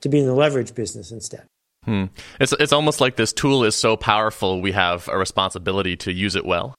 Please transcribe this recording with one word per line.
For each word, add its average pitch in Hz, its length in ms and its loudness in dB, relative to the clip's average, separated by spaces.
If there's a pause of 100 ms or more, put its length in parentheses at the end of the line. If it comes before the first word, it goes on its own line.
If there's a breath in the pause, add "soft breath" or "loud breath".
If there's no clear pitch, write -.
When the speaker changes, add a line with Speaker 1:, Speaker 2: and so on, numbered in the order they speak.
Speaker 1:
to 143 80 -2
be 147 100 4
in 135 80 2
the 127 80 2
leverage 139 400 2
business 107 360 -8
instead. - 320 -14 (400)
Speaker 2:
Hmm. 101 220 -2 (340 loud breath)
It's, 135 140 0
it's 147 200 2
almost 147 280 2
like 127 140 2
this 113 180 0
tool 135 300 2
is 107 120 2
so 110 220 2
powerful, 107 640 0
we 95 120 0
have 87 340 0
a - 100 -2
responsibility 92 800 -2
to 92 160 -6
use 95 220 -2
it - 100 -2
well. 92 340 -2